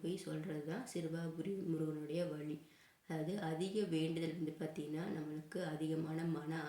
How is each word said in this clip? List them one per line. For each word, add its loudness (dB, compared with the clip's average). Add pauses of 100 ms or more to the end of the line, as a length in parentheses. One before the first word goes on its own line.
போய் 0
சொல்றது -2
தான் -2
சிறுவாபுரி 0 (180)
முருகனுடைய 2 (120)
வழி. -2 (520)
அதாவது 0 (160)
அதிக 2 (120)
வேண்டுதல் 2
வந்து 0
பாத்தீங்கன்னா -2 (120)
நம்மளுக்கு -4 (140)
அதிகமான 2 (180)
மன -2